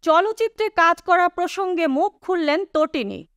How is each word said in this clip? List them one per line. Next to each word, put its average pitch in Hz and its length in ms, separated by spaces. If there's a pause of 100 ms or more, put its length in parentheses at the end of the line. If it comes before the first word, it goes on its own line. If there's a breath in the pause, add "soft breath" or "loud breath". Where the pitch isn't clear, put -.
চলচ্চিত্রে 427 680
কাজ 339 320
করা 349 280
প্রসঙ্গে 349 580
মুখ 302 340
খুললেন 339 440
তটিনী। 226 720